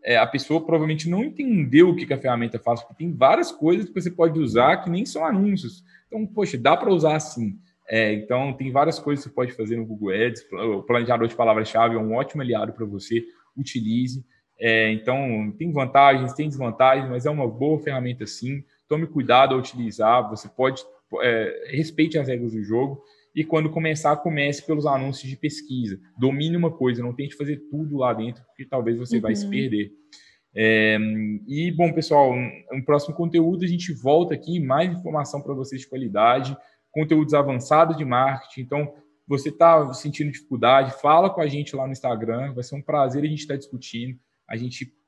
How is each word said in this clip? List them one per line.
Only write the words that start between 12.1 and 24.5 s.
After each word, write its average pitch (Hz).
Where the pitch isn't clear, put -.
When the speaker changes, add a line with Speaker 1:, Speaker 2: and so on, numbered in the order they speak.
Speaker 1:
ótimo 139
aliado 110
pra 113
você, 107
utilize. 123
É, 110
então, 110
tem 165
vantagens, 135
tem 151
desvantagens, 131
mas 123
é 151
uma 143
boa 143
ferramenta 123
sim. 135
Tome 160
cuidado 131
ao 131
utilizar, 117
você 104
pode, 131
é, 113
respeite 156
as 131
regras 120
do 110
jogo 127
e 156
quando 156
começar, 156
comece 143